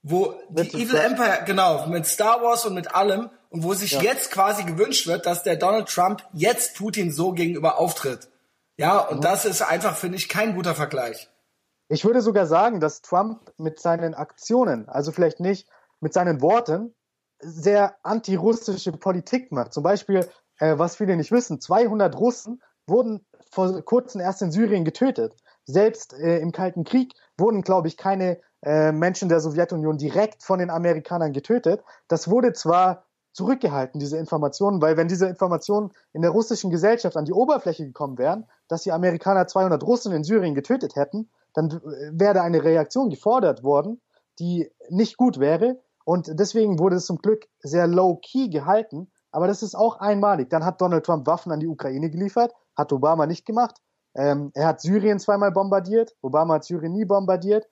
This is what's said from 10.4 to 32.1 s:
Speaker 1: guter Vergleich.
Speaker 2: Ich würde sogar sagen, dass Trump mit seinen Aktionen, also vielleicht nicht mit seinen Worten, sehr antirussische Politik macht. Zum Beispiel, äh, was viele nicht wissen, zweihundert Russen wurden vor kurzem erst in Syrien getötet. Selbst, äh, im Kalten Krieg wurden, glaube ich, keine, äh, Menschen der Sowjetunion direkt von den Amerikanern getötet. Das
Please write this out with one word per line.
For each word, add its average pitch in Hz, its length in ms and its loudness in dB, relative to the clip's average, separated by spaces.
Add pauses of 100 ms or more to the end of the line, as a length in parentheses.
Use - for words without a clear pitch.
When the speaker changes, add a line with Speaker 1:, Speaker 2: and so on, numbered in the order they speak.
Speaker 1:
guter 175 180 -2
Vergleich. 131 560 -6 (580)
Speaker 2:
Ich 156 160 -4
würde 240 180 4
sogar 202 260 2
sagen, 190 320 2
dass 151 240 -2
Trump 214 540 -4
mit 160 220 -8
seinen 165 360 -2
Aktionen, 151 760 -2
also 143 220 -4
vielleicht 160 280 0
nicht 185 300 -4 (300)
mit 156 140 -6
seinen 175 280 2
Worten, 208 540 0 (440)
sehr 190 640 0
antirussische 196 920 -2
Politik 190 580 -4
macht. 123 220 -4
Zum 147 100 -6
Beispiel, 190 440 0 (300)
äh, 156 220 2
was 170 160 0
viele 190 200 0
nicht 160 160 -2
wissen, 240 300 0
zweihundert 202 560 2
Russen 240 460 -2 (240)
wurden 220 360 0 (280)
vor 185 320 -2
kurzem 247 360 -2
erst 185 220 -4
in 180 100 -2
Syrien 196 320 2
getötet. 160 520 -2 (300)
Selbst, 208 480 0
äh, 165 260 0
im 165 120 -4
Kalten 180 340 -6
Krieg 254 280 0 (240)
wurden, 202 240 2
glaube 185 260 2
ich, 165 100 -8
keine, 185 420 -2 (260)
äh, 156 280 4
Menschen 175 360 0
der 165 120 4
Sowjetunion 156 560 -2
direkt 180 440 -2
von 190 160 0
den 180 140 -2
Amerikanern 165 640 -2
getötet. 214 500 0 (240)
Das 165 220 -2